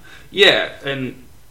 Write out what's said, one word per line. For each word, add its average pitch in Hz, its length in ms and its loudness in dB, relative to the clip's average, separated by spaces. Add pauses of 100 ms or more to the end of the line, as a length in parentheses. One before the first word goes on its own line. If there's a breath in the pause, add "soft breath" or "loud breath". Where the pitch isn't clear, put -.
(320 loud breath)
Yeah, 131 400 2 (120)
and 135 400 -10 (280)